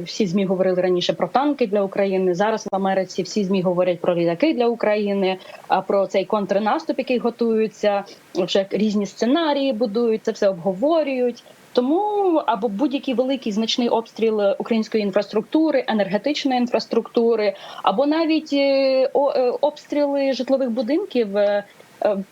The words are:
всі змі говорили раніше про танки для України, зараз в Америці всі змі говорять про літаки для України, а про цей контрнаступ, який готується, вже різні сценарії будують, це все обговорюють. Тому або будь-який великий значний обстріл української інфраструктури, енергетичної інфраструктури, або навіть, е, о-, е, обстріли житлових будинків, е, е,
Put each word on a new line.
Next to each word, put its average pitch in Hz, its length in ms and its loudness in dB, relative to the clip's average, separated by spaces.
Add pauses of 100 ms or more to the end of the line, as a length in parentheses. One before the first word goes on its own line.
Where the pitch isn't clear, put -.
всі 220 200 -2
змі 190 180 0
говорили 185 380 2
раніше 180 300 2
про 170 160 -2
танки 277 380 0
для 202 160 0
України, 190 520 0
зараз 208 380 -2
в 196 40 -2
Америці 190 460 -2
всі 208 220 -2
змі 190 180 0
говорять 180 380 0
про 180 140 0
літаки 170 400 2
для 240 120 2
України, 208 720 0 (300)
а 185 120 2
про 196 260 0
цей 190 180 0
контрнаступ, 214 720 0
який 254 200 0
готується, 220 840 0 (300)
вже 190 360 0
різні 202 360 0
сценарії 277 680 0
будують, 220 520 -2
це 220 80 -2
все 208 160 0
обговорюють. 247 960 0 (300)
Тому 359 720 2
або 233 220 -2
будь-який 254 460 -2
великий 254 380 -2
значний 226 360 -2
обстріл 220 520 0 (180)
української 220 460 -2
інфраструктури, 220 840 0
енергетичної 220 720 0
інфраструктури, 226 920 0 (280)
або 202 240 2
навіть, 311 460 0
е, 269 600 2
о-, 277 180 2
е, 247 200 0 (100)
обстріли 285 720 0
житлових 254 380 0
будинків, 240 640 -2
е, 202 280 0 (400)
е, 208 120 2 (160)